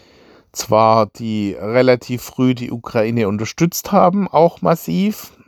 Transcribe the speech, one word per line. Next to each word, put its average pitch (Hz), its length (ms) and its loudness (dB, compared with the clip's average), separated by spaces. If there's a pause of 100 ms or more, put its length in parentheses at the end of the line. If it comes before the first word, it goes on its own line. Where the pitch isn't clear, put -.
(540)
zwar 110 540 2
die 107 520 -6
relativ 123 640 0
früh 127 320 0
die 120 180 -8
Ukraine 117 560 -2
unterstützt 110 640 -2
haben, 196 360 2
auch 165 340 2
massiv, 175 720 -2 (160)